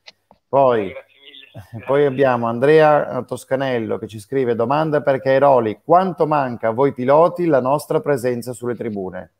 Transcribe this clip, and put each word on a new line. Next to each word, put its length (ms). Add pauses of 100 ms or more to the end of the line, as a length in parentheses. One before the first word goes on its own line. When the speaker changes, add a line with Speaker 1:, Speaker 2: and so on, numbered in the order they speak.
(500)
Speaker 1:
Poi, 400
Speaker 2:
Grazie 320
mille. 640
Speaker 1:
poi 200
abbiamo 420
Andrea 760
Toscanello 760
che 80
ci 120
scrive: 360
"Domanda 460
per 200
Cairoli, 640
quanto 400
manca 440
a 20
voi 220
piloti 520
la 160
nostra 400
presenza 500
sulle 240
tribune?" 640